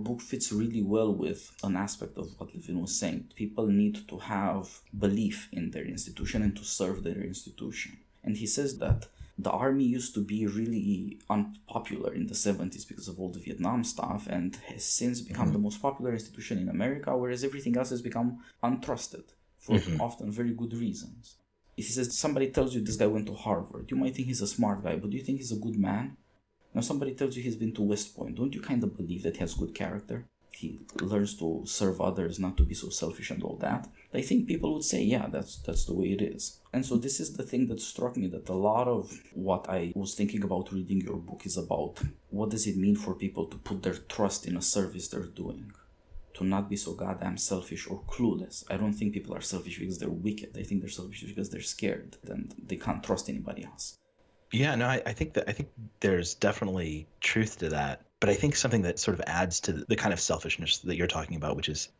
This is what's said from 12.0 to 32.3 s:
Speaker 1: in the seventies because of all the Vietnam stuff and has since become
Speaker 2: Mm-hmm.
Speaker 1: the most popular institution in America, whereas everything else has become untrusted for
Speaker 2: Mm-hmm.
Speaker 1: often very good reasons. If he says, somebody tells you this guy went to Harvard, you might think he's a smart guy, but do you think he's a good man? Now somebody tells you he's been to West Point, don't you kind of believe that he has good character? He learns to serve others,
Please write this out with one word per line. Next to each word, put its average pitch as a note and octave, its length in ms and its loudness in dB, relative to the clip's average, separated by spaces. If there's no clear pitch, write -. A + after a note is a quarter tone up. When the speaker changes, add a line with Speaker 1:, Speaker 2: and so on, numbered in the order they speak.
Speaker 1:
in E2 140 -2
the - 80 -4
seventies F#2 500 0
because - 220 -14
of F2+ 120 -8
all F#2 120 -2
the F#2 80 -8
Vietnam A2 440 0
stuff - 460 -4
and F2 260 -2
has - 180 -8
since B2 360 0
become - 240 0
Speaker 2:
Mm-hmm. G#2 80 4
Speaker 1:
the G#2 60 2
most G#2 220 0
popular B2+ 320 0
institution - 460 -4
in F#2 100 0
America, C3+ 480 0
whereas B2 260 0
everything C3+ 340 0
else B2 120 2
has B2 120 -2
become A#2+ 380 -2
untrusted A#2+ 600 -2
for - 200 2
Speaker 2:
Mm-hmm. E2+ 240 2
Speaker 1:
often A2 300 -4
very A#2 200 0
good A2+ 220 -4
reasons. - 640 -6
If G#2+ 100 -4
he A#2 60 -2
says, B2+ 240 0
somebody C3+ 320 2
tells C3 260 2
you A2+ 60 2
this G#2+ 160 0
guy A2 100 6
went G#2+ 200 2
to G2+ 60 -4
Harvard, G2+ 560 -2
you C3 80 0
might C3 180 2
think B2+ 120 -2
he's A#2+ 140 -2
a G2+ 60 0
smart G2+ 360 2
guy, F2 140 2
but G2+ 120 -2
do A2 80 -2
you C3+ 60 -6
think C3+ 160 0
he's A#2+ 120 -6
a G#2+ 140 -4
good G#2+ 140 -2
man? G2+ 380 2
Now A#2 80 2
somebody C#3 340 0
tells C3 200 0
you A#2+ 80 -4
he's A#2 120 0
been A2 200 0
to G#2 60 0
West G#2 340 2
Point, A#2 200 -6
don't C#3 180 0
you - 80 -6
kind - 220 2
of - 120 0
believe F2+ 280 -4
that E2 140 0
he - 20 -6
has E2+ 160 -2
good E2+ 180 -2
character? G#2 520 -4
He - 280 -8
learns G2+ 380 2
to E2 280 0
serve F#2+ 360 2
others, F2+ 360 2